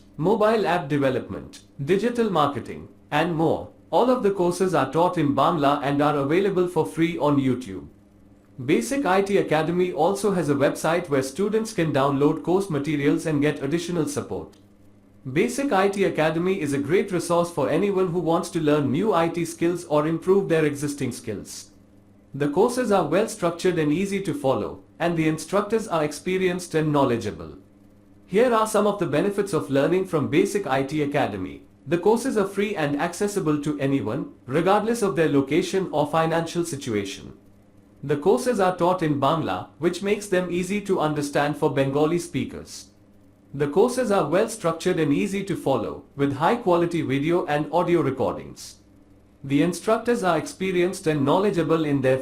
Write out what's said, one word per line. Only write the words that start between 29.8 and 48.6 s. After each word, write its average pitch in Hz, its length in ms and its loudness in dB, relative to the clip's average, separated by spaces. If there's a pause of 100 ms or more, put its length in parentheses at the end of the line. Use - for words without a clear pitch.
from 131 280 0
Basic 202 260 2 (160)
I - 100 0
T 151 40 -6 (160)
Academy. 104 480 -2 (340)
The 170 140 0
courses 233 340 2
are 190 160 0
free 208 160 0 (100)
and 143 100 0 (140)
accessible 175 600 -2
to 156 40 -2 (160)
anyone, 139 360 -2 (360)
regardless 208 480 2
of 190 100 0
their 156 220 2
location 175 440 0 (140)
or 147 80 2 (140)
financial 160 460 0 (100)
situation. 104 500 -6 (840)
The 147 160 0
courses 240 400 2
are 180 160 2
taught 180 240 2
in 151 80 2 (100)
Bangla, 135 340 0 (260)
which 175 140 0 (100)
makes 208 260 -2
them 180 120 2 (120)
easy 185 300 -2
to 185 180 2
understand 147 540 0
for 156 180 2
Bengali 147 500 2
speakers. 90 440 -6 (880)
The 143 180 -2
courses 240 300 2 (100)
are 147 160 0
well 214 220 2
structured 165 480 -2
and 143 80 2 (100)
easy 196 260 -2
to 170 80 -2 (100)
follow, 107 280 -2 (260)
with 139 220 0
high 214 240 2
quality 170 360 2 (120)
video 156 240 2 (160)
and 147 260 -2
audio 175 200 2 (100)
recordings. 87 500 -4 (920)